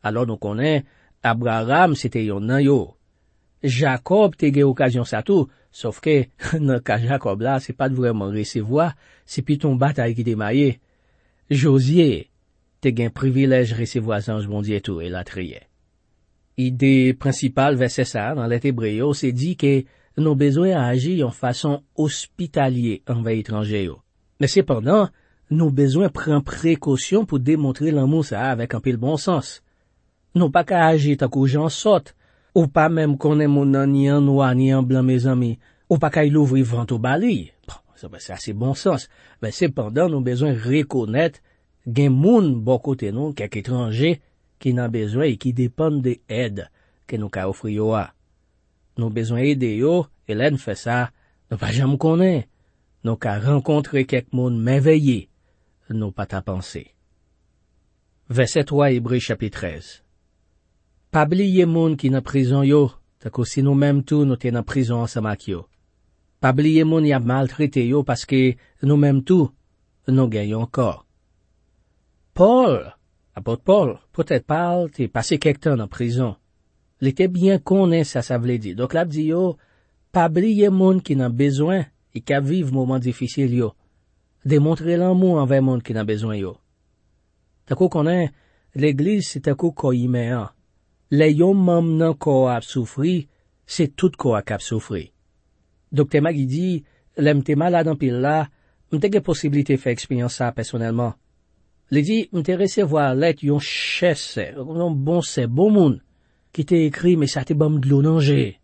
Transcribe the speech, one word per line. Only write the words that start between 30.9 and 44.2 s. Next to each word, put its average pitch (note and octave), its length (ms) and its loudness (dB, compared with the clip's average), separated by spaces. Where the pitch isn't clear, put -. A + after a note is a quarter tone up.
tankou C3+ 280 0
jan D3 200 0
sòt, - 420 0
ou D#3+ 120 4
pa D#3 200 4
menm D#3 320 2
konnen D3+ 320 2
moun C#3 200 2
nan C3+ 200 2
ni C#3 160 4
an C#3+ 160 4
nwa, C#3 320 4
ni C3 160 4
an C3 120 2
blan, B2+ 200 2
mezanmi, B2 500 0
ou D#3 120 2
pa D#3 120 0
ka D#3 120 2
y C#3+ 80 2
louvri C3+ 320 4
vant A#2 280 -4
ou A2+ 80 -2
bali. C#3+ 500 -2
Bon, - 80 -18
sa, - 120 -18
ben, G2+ 120 -20
sa, F#2 200 -14
se G#2+ 160 -10
bon C3 200 -2
sans. - 300 -2
Men G#2+ 120 -6
sepandan, C#3 600 -2
nou C3 120 -2
bezwen B2 360 -2
rekonèt C3+ 800 -2
gen C3+ 280 2
moun F3 400 4
bò B2 160 0
kote C3 320 -6
nou, C#3+ 240 -6
kèk G#2 240 -8
etranje, B2 540 -2